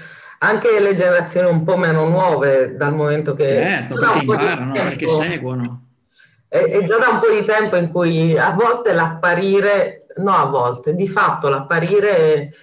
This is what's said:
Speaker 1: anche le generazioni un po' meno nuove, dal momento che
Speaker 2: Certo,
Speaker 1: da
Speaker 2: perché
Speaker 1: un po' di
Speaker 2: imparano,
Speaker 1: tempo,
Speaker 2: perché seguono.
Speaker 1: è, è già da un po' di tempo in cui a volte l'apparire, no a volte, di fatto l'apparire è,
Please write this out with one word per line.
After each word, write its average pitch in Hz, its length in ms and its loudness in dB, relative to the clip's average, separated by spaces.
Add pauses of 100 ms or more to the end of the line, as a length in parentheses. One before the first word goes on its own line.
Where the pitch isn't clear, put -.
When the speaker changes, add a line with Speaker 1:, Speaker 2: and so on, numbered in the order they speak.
(400)
Speaker 1:
anche 214 380 2
le 196 160 2
generazioni 180 540 2
un 165 160 0
po' 180 140 0
meno 160 280 0
nuove, 143 720 2
dal 147 180 -2
momento 151 380 -2
che 143 140 0
Speaker 2:
Certo, 151 500 0
Speaker 1:
da - 140 2
Speaker 2:
perché - 80 2
Speaker 1:
un 294 80 -2
po' 147 100 0
di - 80 -2
Speaker 2:
imparano, 135 300 -4
Speaker 1:
tempo, - 160 -4
Speaker 2:
perché 139 180 -6
seguono. 123 760 -4 (600)
Speaker 1:
è, - 120 -2
è 185 280 0
già 220 120 0
da 214 100 2
un - 100 0
po' 226 140 2
di 208 140 0
tempo 214 300 0
in 170 120 0
cui 165 480 0
a 196 160 2
volte 226 400 0
l'apparire, 190 1120 0 (120)
no 190 140 0
a 160 120 2
volte, 131 500 -2
di 190 140 -2
fatto 190 400 -2
l'apparire 170 680 0 (180)
è, 147 160 -2 (120)